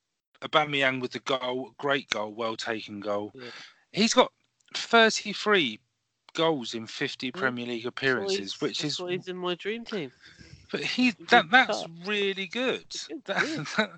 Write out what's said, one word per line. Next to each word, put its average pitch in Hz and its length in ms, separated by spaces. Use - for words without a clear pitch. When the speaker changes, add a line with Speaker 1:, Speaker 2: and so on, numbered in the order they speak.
Speaker 1:
Aubameyang 139 600
with 123 100
the 120 80
goal, 131 580
great 139 320
goal, 107 240
well 113 240
taken 107 420
goal. 104 340
Speaker 2:
Yeah. 123 160
Speaker 1:
He's 220 200
got - 180
thirty-three 208 1040
goals 160 400
in 113 140
fifty - 400
Speaker 2:
Yeah. 123 120
Speaker 1:
Premier 123 260
League 120 180
Speaker 2:
That's 120 180
why 131 60
Speaker 1:
appearances, 127 300
Speaker 2:
he's, 98 240
Speaker 1:
which 190 200
Speaker 2:
that's 147 140
Speaker 1:
is - 60
Speaker 2:
why 180 120
he's 185 140
in 185 100
my 180 180
dream 226 300
team. 160 260
Speaker 1:
But 143 120
he, 247 280
Speaker 2:
Dream - 180
Speaker 1:
that, 202 220
that's 240 320
Speaker 2:
cup. 160 80
Speaker 1:
really 196 420
good. 214 420
Speaker 2:
It's - 180
good, 302 180
Speaker 1:
That, 190 220
Speaker 2:
yeah. 302 220
Speaker 1:
<laughs> - 80
that, 208 200